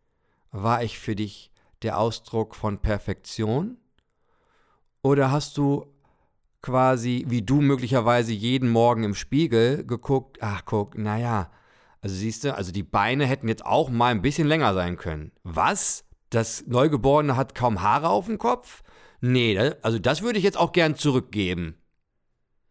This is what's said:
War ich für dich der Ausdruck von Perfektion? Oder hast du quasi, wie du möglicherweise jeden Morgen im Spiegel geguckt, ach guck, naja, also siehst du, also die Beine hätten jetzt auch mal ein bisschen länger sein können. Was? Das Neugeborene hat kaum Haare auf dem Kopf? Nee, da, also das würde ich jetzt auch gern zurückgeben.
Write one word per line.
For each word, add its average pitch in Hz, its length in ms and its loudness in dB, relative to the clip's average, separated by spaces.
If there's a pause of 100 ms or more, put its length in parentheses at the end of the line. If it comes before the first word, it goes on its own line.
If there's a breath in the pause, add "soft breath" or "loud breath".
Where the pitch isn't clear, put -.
(500)
War 113 320 -2
ich 110 160 -8
für 110 160 -6
dich 101 380 -8 (300)
der 110 140 -4
Ausdruck 113 600 -4
von 101 240 -4
Perfektion? 110 960 -4 (1300)
Oder 139 240 4
hast 147 260 -2
du 143 300 0 (760)
quasi, 127 680 0
wie 120 120 0
du 135 200 2
möglicherweise 120 720 2
jeden 120 360 0
Morgen 113 360 4
im 101 100 -2
Spiegel 131 720 0
geguckt, 131 540 -4
ach 101 240 -6
guck, 104 340 -4
naja, 107 540 -4 (480 soft breath)
also 95 160 -6
siehst 110 260 -6
du, 143 100 -2
also 92 200 -8
die 98 100 -4
Beine 113 420 0
hätten 131 220 -2
jetzt 110 180 -4
auch 135 240 2
mal 120 220 2
ein 110 100 0
bisschen 151 280 0
länger 143 260 2
sein 87 220 -2
können. 78 340 -8 (140)
Was? 90 600 -2 (260)
Das - 360 -2
Neugeborene 139 720 2
hat 127 180 -4
kaum 113 280 0
Haare 135 260 2
auf 190 180 2
dem 220 100 -4
Kopf? - 460 -4 (380 soft breath)
Nee, 123 340 2
da, 127 280 2
also 113 180 0
das 120 220 2
würde 220 160 0
ich 175 60 2
jetzt 196 140 0
auch 170 140 2
gern 160 240 2
zurückgeben. 92 800 0 (960)